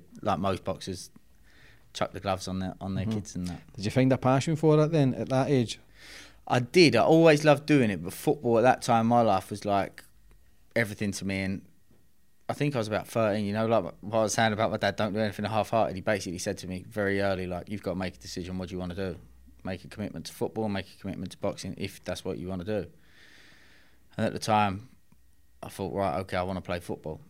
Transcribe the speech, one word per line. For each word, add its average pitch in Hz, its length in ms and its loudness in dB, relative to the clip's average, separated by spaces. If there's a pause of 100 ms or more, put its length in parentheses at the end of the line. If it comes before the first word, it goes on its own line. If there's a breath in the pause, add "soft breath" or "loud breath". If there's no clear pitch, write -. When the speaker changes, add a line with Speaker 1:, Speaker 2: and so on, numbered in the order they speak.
(220)
Speaker 1:
like 98 180 0
most 98 240 -2
boxers, - 460 -10 (840 soft breath)
chucked - 200 -2
the 92 60 -8
gloves 95 280 -2
on 92 120 -4
their, 92 220 -6
on 95 140 -6
their 95 100 -2
Speaker 2:
Mm-hmm. 110 80 -2
Speaker 1:
kids 104 220 -8
and 90 120 -4
that. 82 140 -10 (140)
Speaker 2:
Did 95 100 -8
you 107 60 0
find 131 200 4
a 127 60 4
passion 135 400 2
for 151 260 6
it 151 80 0
then 143 240 4
at 110 140 -6
that 131 200 0
age? 127 300 2 (680 loud breath)
Speaker 1:
I 123 120 2
did. 127 360 6
I 110 80 6
always 160 400 8
loved 147 220 6
doing 135 240 4
it, 87 140 -4
but 90 100 -8
football 117 460 2
at - 20 6
that 127 200 6
time 117 200 4
in 113 60 2
my 120 140 4
life 98 280 2
was, 104 160 -10
like, 98 380 -2 (720)
everything 107 380 0
to 95 120 -10
me. 95 160 -2
And 95 200 -4 (840)
I 113 60 -4
think 147 220 -2
I - 20 0
was 107 100 -2
about 104 200 -2
thirteen, 107 380 0
you 101 60 -2
know, 110 140 -2
like 113 180 2 (160)
what 107 200 -2
I - 40 4
was 104 100 0
saying 113 200 4
about 104 180 0
my 107 60 -2
dad, 101 180 0
"Don't 107 180 -2
do 104 60 -2
anything 104 240 -2
half-hearted." 104 520 0
He 95 60 -8
basically 95 360 -2
said 98 220 -6
to 92 80 -12
me 90 200 -8
very 98 320 -2
early, 95 260 0
like, 90 220 -8
"You've 101 160 -8
got 98 80 -2
to 87 60 -4
make 92 180 -6
a - 40 -20
decision. 92 380 -8
What 92 120 -8
do 95 60 -10
you 90 40 -6
want 90 160 -6
to - 0 -
do? 92 240 -6 (440)
Make 92 200 -8
a - 60 -18
commitment 92 380 -10
to - 60 -14
football, 110 360 -4
make 98 180 -4
a - 140 -20
commitment 92 320 -8
to - 60 -20
boxing 95 380 -6
if - 280 -10
that's 90 180 -8
what 92 140 -6
you 87 100 -8
want 90 180 -8
to 104 180 -4
do." 76 60 -12 (1300 soft breath)
And 104 100 0
at 98 60 0
the - 80 -8
time, 104 480 0 (720)
I - 60 -14
thought, 87 260 -8
"Right, 90 260 -2
okay, 98 180 -6
I 90 60 0
want 95 120 -4
to 90 60 -6
play 90 180 -6
football." 80 400 -10 (100)